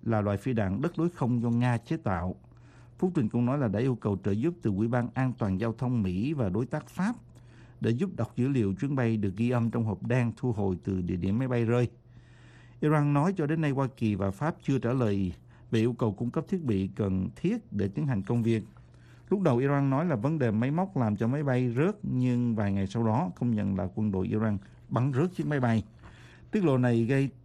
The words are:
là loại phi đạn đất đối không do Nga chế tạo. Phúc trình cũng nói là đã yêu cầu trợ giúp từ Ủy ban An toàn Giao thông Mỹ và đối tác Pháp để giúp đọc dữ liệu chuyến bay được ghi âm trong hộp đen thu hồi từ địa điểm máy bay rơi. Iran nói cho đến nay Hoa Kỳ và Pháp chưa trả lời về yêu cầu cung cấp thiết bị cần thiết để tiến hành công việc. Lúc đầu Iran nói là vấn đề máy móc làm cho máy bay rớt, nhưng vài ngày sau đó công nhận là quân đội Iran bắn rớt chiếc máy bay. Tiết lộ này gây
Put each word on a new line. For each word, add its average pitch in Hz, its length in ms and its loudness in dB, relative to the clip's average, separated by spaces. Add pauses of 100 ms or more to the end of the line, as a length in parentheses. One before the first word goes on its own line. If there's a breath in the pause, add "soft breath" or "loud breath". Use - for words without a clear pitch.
là 113 180 2
loại 101 160 2
phi 120 160 -2
đạn 107 300 0
đất 170 160 -2
đối 170 120 0
không 123 320 -2
do 120 80 0
Nga 120 280 0
chế - 180 -4
tạo. 90 400 -4 (600 loud breath)
Phúc 185 160 0
trình 117 140 2
cũng 120 180 0
nói 131 120 0
là 127 100 0
đã 98 120 0
yêu 131 140 2
cầu 104 300 -2
trợ 104 60 0
giúp 123 320 0
từ 110 80 0
Ủy 104 180 0
ban 120 260 0
An 131 240 0
toàn 95 220 0
Giao 113 120 -2
thông 123 300 -2
Mỹ 95 300 -2
và 131 160 -2
đối 104 180 -2
tác 151 200 -6
Pháp 202 300 -4 (640 loud breath)
để 110 100 2
giúp 139 260 -2
đọc - 200 -4
dữ 123 120 2
liệu 110 260 2
chuyến 139 220 -2
bay 117 200 2
được 101 200 -2
ghi 117 140 0
âm 117 200 0
trong 117 140 0
hộp 107 220 -4
đen 120 300 2
thu 123 160 -2
hồi 95 320 0
từ 95 180 -2
địa 90 140 -2
điểm 95 220 0
máy 131 100 -2
bay 120 160 0
rơi. 120 260 2 (880 loud breath)
Iran 147 340 2
nói 160 220 2
cho 160 100 -2
đến 160 140 0
nay 151 100 0
Hoa 135 260 0
Kỳ 107 180 2
và 98 160 0
Pháp 147 320 -4
chưa 135 160 0
trả 117 140 0
lời 101 400 0 (380 loud breath)
về 113 100 4
yêu 117 120 2
cầu 117 200 0
cung 120 180 -4
cấp 160 180 -2
thiết 180 160 -4
bị 98 320 0
cần 95 400 0
thiết 226 360 -2
để 101 160 0
tiến 151 180 -4
hành 113 160 -2
công 120 200 0
việc. 110 220 0 (680 loud breath)
Lúc 196 120 2
đầu 143 140 4
Iran 139 340 2
nói 143 160 0
là 160 100 0
vấn 143 220 0
đề 123 120 2
máy 113 200 0
móc 185 260 -2
làm 110 200 0
cho 113 100 0
máy 139 160 0
bay 127 340 0
rớt, 185 260 0
nhưng 123 520 0
vài 104 180 0
ngày 98 140 0
sau 117 180 -2
đó 127 320 2
công 120 180 0
nhận 98 220 0
là 92 180 -2
quân 107 160 0
đội 95 160 0
Iran 107 320 0 (300 loud breath)
bắn 131 240 0
rớt 160 240 0
chiếc 151 100 -4
máy 147 140 0
bay. 113 240 2 (680 loud breath)
Tiết 214 140 0
lộ 135 140 4
này 120 260 4
gây 135 260 0 (140)